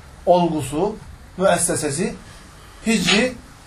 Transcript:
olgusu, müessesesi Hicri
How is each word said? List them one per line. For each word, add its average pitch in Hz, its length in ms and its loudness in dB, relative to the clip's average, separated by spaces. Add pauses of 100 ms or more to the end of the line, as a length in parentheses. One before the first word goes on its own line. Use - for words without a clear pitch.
(260)
olgusu, 175 680 2 (400)
müessesesi 175 760 0 (720)
Hicri 220 480 2 (320)